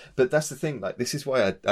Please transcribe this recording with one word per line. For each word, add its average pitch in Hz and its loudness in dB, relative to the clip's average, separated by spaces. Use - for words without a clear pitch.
But 127 4
that's 151 2
the 139 -12
thing. 147 -4
Like, 92 -6
this 123 -2
is 143 -6
why 127 4
I, 95 0